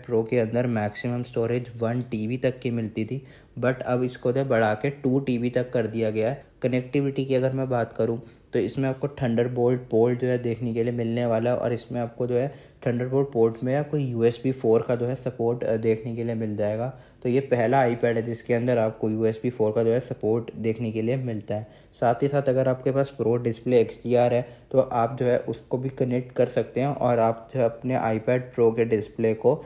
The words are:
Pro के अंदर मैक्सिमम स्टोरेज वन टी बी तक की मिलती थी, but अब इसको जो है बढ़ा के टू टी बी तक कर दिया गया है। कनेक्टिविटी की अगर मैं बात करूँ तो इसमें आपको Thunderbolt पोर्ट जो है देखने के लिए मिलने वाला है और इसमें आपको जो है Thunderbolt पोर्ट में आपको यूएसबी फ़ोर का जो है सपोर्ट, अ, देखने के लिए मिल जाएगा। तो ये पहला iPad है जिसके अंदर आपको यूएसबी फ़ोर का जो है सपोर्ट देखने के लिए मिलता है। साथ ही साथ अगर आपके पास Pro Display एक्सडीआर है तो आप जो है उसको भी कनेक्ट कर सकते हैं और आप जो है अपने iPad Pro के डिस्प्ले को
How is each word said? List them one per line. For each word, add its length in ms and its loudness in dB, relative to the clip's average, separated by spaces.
Pro 240 0
के 100 2
अंदर 280 0
मैक्सिमम 560 -2
स्टोरेज 540 -4
वन 240 -2
टी 260 -4
बी 100 -4
तक 220 0
की 120 -4
मिलती 340 -4
थी, 160 -8
but 220 0
अब 220 0
इसको 280 -2
जो 80 0
है 80 0
बढ़ा 260 4
के 160 -2
टू 300 0
टी 180 -2
बी 120 -2
तक 220 -2
कर 160 0
दिया 220 -2
गया 200 0
है। 160 -6
कनेक्टिविटी 640 0
की 100 0
अगर 160 2
मैं 180 -2
बात 240 -2
करूँ 280 -2
तो 60 2
इसमें 300 0
आपको 180 -4
Thunderbolt 720 0
पोर्ट 280 4
जो 80 0
है 100 2
देखने 360 -4
के 100 0
लिए 100 -2
मिलने 320 -2
वाला 240 2
है 80 2
और 160 -2
इसमें 280 -6
आपको 260 -4
जो 80 0
है 160 0
Thunderbolt 500 0
पोर्ट 300 2
में 120 0
आपको 220 -2
यूएसबी 540 0
फ़ोर 360 2
का 80 2
जो 100 -2
है 100 -2
सपोर्ट, 480 -2
अ, 120 0
देखने 400 0
के 80 -4
लिए 120 -4
मिल 200 -4
जाएगा। 320 -2
तो 60 0
ये 100 4
पहला 460 4
iPad 200 0
है 160 2
जिसके 320 -4
अंदर 240 2
आपको 320 0
यूएसबी 400 0
फ़ोर 220 0
का 120 2
जो 80 4
है 80 4
सपोर्ट 560 -2
देखने 360 -2
के 100 -2
लिए 160 0
मिलता 380 -6
है। 120 -6
साथ 300 2
ही 40 4
साथ 220 0
अगर 180 4
आपके 240 0
पास 300 0
Pro 160 2
Display 360 -2
एक्सडीआर 600 4
है 80 2
तो 80 4
आप 400 2
जो 60 0
है 140 4
उसको 380 -6
भी 120 -4
कनेक्ट 460 -2
कर 100 4
सकते 360 -2
हैं 60 0
और 320 2
आप 340 0
जो 60 -2
है 60 4
अपने 300 -2
iPad 600 0
Pro 200 6
के 100 2
डिस्प्ले 480 0
को 320 2